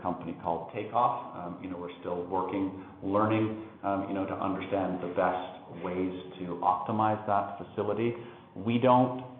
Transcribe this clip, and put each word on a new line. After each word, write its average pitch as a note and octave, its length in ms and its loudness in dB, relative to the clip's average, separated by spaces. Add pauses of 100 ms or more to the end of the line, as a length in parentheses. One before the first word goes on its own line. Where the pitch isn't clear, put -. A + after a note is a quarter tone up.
company E2 400 -4
called F2 320 -2
Takeoff. A2+ 600 -2
Um, F2+ 260 -10
you F#2 80 -8
know, F2 80 -8
we're F2 220 -10
still F2+ 240 -4
working, F#2 580 -2 (220)
learning, G#2+ 580 2 (220)
um, G2 240 0
you G2 60 -2
know, F#2+ 120 0
to F#2+ 80 -4
understand F#2 680 -2
the F2 140 -6
best F2+ 680 -2
ways F#2 280 0 (280)
to F2 240 -6
optimize G#2+ 640 2
that G2+ 300 2
facility. G#2 560 0 (420)
We A2+ 220 2
don't B2+ 440 8 (180)